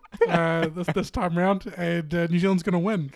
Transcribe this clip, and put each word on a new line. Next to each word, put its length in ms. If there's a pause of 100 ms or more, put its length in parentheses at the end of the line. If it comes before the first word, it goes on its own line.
<laughs> 200
uh, 400
this, 260
this 160
time 260
round, 280 (100)
and, 400
uh, 120
New 120
Zealand's 240
gonna 160
win. 360